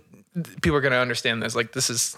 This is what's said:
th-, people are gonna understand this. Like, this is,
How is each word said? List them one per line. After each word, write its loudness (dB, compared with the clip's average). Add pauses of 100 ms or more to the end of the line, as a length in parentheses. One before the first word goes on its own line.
(340)
th-, -6
people 4
are 4
gonna 2
understand 0
this. -4
Like, -2
this 0
is, -2